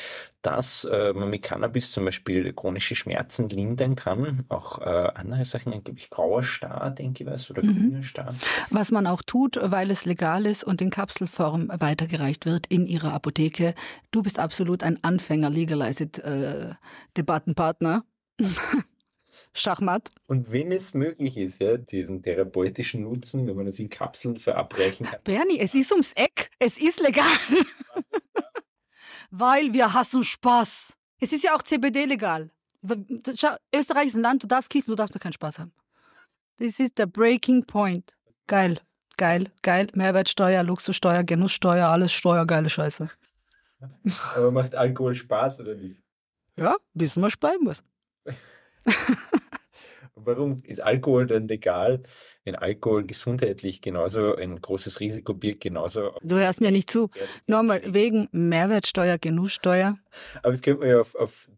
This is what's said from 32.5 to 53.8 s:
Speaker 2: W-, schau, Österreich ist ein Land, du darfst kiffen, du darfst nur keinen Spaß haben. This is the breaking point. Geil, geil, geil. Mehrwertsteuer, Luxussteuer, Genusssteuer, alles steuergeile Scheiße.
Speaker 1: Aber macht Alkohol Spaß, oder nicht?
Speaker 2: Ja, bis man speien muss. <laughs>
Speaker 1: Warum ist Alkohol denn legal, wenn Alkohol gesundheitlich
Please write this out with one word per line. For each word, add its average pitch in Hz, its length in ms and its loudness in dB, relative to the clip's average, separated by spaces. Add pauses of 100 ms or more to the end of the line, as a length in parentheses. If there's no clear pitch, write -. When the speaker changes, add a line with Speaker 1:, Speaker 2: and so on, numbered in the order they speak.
Speaker 2:
W-, 208 140 -4 (400)
schau, 302 180 2 (200)
Österreich 285 340 2
ist 220 80 -4
ein 226 60 2
Land, 247 200 2
du 214 40 -8
darfst 254 240 0
kiffen, 269 200 0
du 220 60 -2
darfst 214 180 -2
nur 202 60 -10
keinen 175 120 -8
Spaß - 280 -10
haben. 165 120 -16 (840)
This 233 220 -2
is 262 160 2
the 214 100 2
breaking 233 580 4
point. 185 480 -2 (340)
Geil, 185 340 2 (360)
geil, 175 340 2 (120)
geil. 190 320 2
Mehrwertsteuer, 190 680 4
Luxussteuer, 175 600 0
Genusssteuer, 175 640 4
alles 170 240 4
steuergeile 165 580 2
Scheiße. 156 380 -2 (1300)
Speaker 1:
Aber 123 140 4
macht 127 240 0
Alkohol 127 400 0
Spaß, 123 460 -2
oder 107 140 -8
nicht? 95 280 -14 (540)
Speaker 2:
Ja, - 200 2 (160)
bis 160 240 -2
man 196 140 2
speien 349 320 0
muss. 180 200 -2 (440)
<laughs> 135 80 -8 (1800)
Speaker 1:
Warum 127 460 -2
ist - 180 -12
Alkohol 127 460 4
denn 110 220 2
legal, 110 540 2 (420)
wenn 95 100 -6
Alkohol 104 500 0
gesundheitlich 101 760 -4